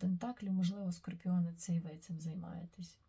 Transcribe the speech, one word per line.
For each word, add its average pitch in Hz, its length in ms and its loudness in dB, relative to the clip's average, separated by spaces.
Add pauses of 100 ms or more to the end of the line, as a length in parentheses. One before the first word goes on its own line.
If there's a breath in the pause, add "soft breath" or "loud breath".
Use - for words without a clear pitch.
пентаклів, 190 520 2
можливо, 185 400 2
скорпіони, 170 640 2
це - 200 0
і 165 60 4
ви 156 180 -6
цим 160 220 -6
займаєтесь. 170 800 -6 (100)